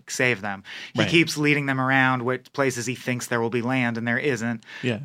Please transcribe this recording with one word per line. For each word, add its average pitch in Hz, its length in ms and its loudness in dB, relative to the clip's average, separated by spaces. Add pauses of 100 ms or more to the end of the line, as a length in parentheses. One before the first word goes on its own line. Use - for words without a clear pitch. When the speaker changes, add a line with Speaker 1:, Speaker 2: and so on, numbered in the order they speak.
Speaker 1:
save 123 320 0
them. 98 220 -6 (320)
He - 60 2
Speaker 2:
Right. 107 100 4
Speaker 1:
keeps 160 260 4
leading 147 300 2
them 135 140 0
around 131 420 2
what 127 300 -4
places 127 340 -2
he 127 80 -4
thinks 123 320 -4
there 120 140 0
will 117 100 0
be 120 120 0
land, 123 360 0
and 117 80 -4
there 120 120 0
isn't. 120 460 -2 (180)
Speaker 2:
Yeah. 120 220 0